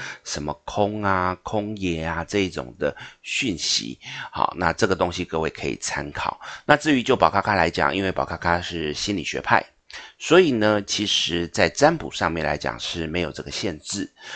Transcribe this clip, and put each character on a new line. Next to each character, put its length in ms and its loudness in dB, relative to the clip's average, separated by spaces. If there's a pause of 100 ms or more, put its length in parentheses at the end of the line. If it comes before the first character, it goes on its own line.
(240)
什 180 -6
么 120 -4 (120)
“空 360 0
啊、 400 2
空 340 -4
也 280 -2
啊” 200 -4
这 160 0
一 100 2
种 280 -8
的 180 -2 (280)
讯 340 -2
息。 400 -2 (340)
好， 240 0
那 160 0
这 140 0
个 100 4
东 160 2
西 140 -4
各 140 -2
位 100 0
可 180 -8
以 100 -2
参 340 -6
考。 280 -6 (240)
那 140 6
至 180 4
于 60 4
就 140 4
宝 120 6
咖 140 2
咖 140 2
来 160 4
讲， 240 2
因 80 0
为 80 0
宝 120 0
咖 140 -6
咖 240 2
是 320 -4
心 240 -2
理 60 -4
学 180 -4
派， 240 2 (540)
所 200 6
以 120 6
呢， 320 4
其 240 -2
实 400 0
在 220 2
占 280 4
卜 140 -8
上 200 -2
面 140 -2
来 120 0
讲 220 -4
是 280 -4
没 140 -2
有 100 -2
这 100 -10
个 80 -10
限 300 -6
制。 320 -6 (240)